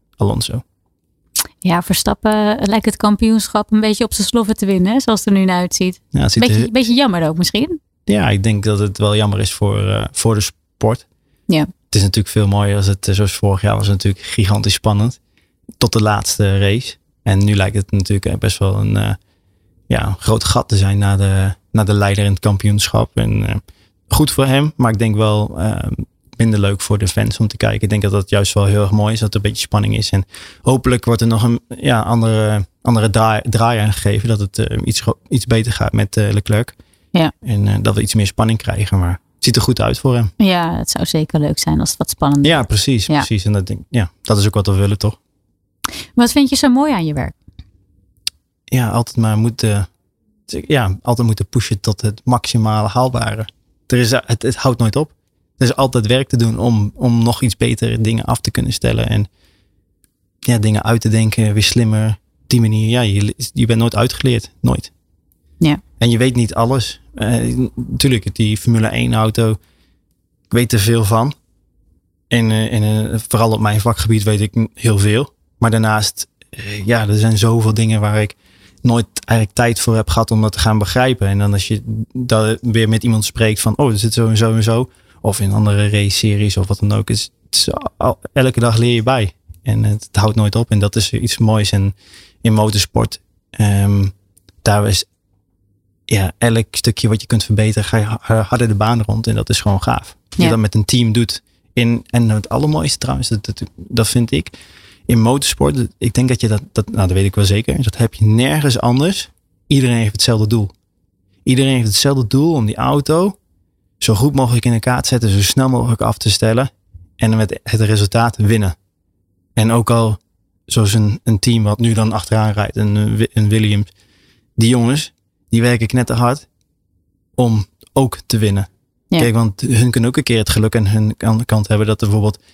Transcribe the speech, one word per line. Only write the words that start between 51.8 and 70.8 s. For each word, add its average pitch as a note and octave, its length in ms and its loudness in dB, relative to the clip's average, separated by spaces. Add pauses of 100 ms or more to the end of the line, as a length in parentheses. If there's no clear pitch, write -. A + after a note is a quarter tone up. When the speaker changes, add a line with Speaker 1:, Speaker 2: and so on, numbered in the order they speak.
Speaker 1:
het G#2+ 220 -4
maximale A2 640 0
haalbare. A#2 600 -4 (400)
Er B2 100 0
is, A#2+ 140 2
het, A#2+ 300 -2
het A#2+ 140 -2
houdt B2+ 240 -2
nooit A2+ 160 0
op. D3+ 160 -2 (460)
Er B2+ 80 2
is A#2+ 100 0
altijd B2+ 320 0
werk B2+ 200 0
te B2+ 100 -2
doen A2+ 220 0
om, G#2+ 360 0
om A#2 280 2
nog A#2 180 0
iets A#2+ 160 -2
betere A#2 440 -2
dingen A2+ 240 0
af B2 160 -2
te - 100 -4
kunnen A#2+ 220 -2
stellen. A2+ 360 -2
En A2 180 0 (1120)
ja, A#2+ 180 0
dingen G#2+ 260 0
uit A2 180 0
te A#2 80 0
denken, A2 440 2
weer G#2 100 2
slimmer. A2 460 2 (320)
Op - 60 -20
die B2 140 2
manier, A2 280 2
ja, B2 120 2
je, G#2 340 0 (180)
je B2 120 0
bent A2+ 140 2
nooit A#2 160 0
uitgeleerd. A#2+ 560 -2 (100)
Nooit. - 300 -2 (680)
Speaker 2:
Ja. D3 220 0 (160)
Speaker 1:
En A#2+ 120 2
je A#2 80 2
weet B2 180 0
niet A#2 180 0
alles. A#2+ 480 -2 (140)
Eh, A#2+ 420 -2 (180)
natuurlijk, A#2+ 600 -2
die G#2+ 220 0
Formule A2 300 0
één A#2 260 -2
auto, A2 380 0 (920)
ik - 60 -12
weet A2+ 220 0
er A2+ 60 2
veel A2+ 240 2